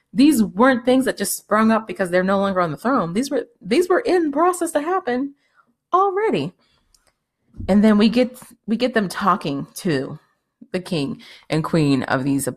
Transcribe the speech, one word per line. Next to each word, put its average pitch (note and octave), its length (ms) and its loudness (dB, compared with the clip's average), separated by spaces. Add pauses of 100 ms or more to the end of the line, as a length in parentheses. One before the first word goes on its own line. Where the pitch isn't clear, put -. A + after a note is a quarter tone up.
(120)
These B3 320 4
weren't A#3 400 2
things B3+ 220 2
that G3+ 120 -4
just - 200 -6
sprung A3 340 2
up A3 160 0
because F#3 220 -4
they're F3+ 140 2
no G3 160 0
longer G3 200 -2
on E3+ 120 0
the C#3 60 -8
throne. G#3+ 360 -2
These C#4 180 -2
were, - 160 -4 (140)
these D4 260 0
were F4+ 140 2
in E4 300 0
process F4 400 0
to D4 100 -2
happen C#4+ 540 -4 (580)
already. F#4 600 0 (1160)
And G3+ 140 4
then G#3+ 140 6
we G#3+ 120 6
get, B3 280 0 (280)
we A3 100 -2
get B3 180 -2
them G#3 140 0
talking F3 680 -4
to D3 440 -4 (520)
the F#3 80 -4
king D#3+ 420 -6 (280)
and D#3 140 -2
queen C#3+ 400 2
of C3 200 -2
these, C#3 340 -2